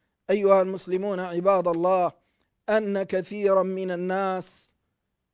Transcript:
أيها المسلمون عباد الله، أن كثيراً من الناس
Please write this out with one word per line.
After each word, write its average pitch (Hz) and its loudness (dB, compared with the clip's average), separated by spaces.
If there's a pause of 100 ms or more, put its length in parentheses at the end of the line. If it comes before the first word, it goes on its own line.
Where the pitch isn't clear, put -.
(300)
أيها 196 4
المسلمون 185 -4
عباد 180 0
الله، 180 0 (580)
أن 202 0
كثيراً 190 0
من 190 -4
الناس 185 -4 (880)